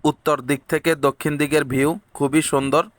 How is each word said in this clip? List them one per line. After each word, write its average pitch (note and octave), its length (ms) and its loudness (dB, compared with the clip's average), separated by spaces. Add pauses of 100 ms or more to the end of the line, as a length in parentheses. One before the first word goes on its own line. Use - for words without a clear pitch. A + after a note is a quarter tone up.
উত্তর D3 360 0
দিক C3+ 280 -2
থেকে D#3+ 260 0
দক্ষিণ C#3+ 420 -2
দিকের D3 280 0
ভিউ C3+ 360 0 (140)
খুবই C#3 280 0
সুন্দর। C#3 420 0 (140)